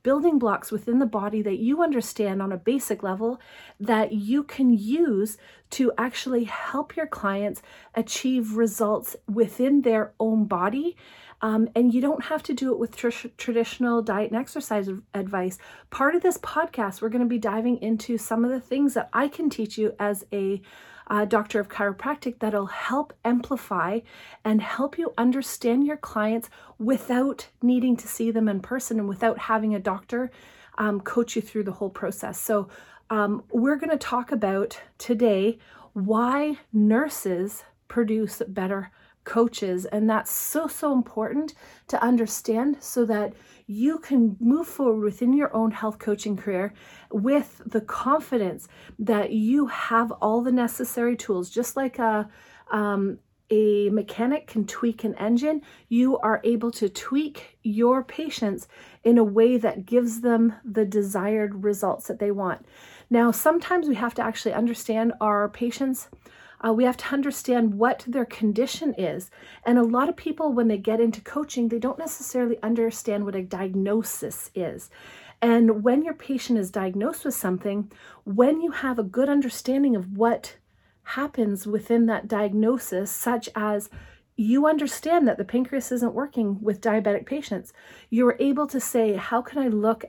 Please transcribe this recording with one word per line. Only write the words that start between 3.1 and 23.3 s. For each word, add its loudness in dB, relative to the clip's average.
that 2
you 0
can 4
use 0
to 0
actually -2
help -6
your -4
clients -4
achieve -2
results 0
within 2
their 2
own 2
body. -2
Um, 2
and 6
you 2
don't 0
have -4
to -4
do -2
it 0
with -4
tr-, -2
traditional 0
diet -2
and -2
exercise -4
av-, -6
advice. -4
Part 2
of 2
this 2
podcast, -4
we're 0
gonna 0
be 0
diving 0
into -2
some 0
of 0
the -2
things 0
that -2
I 2
can -2
teach -4
you 0
as -2
a, -2
uh, 2
doctor 0
of -2
chiropractic -4
that'll -2
help -4
amplify -2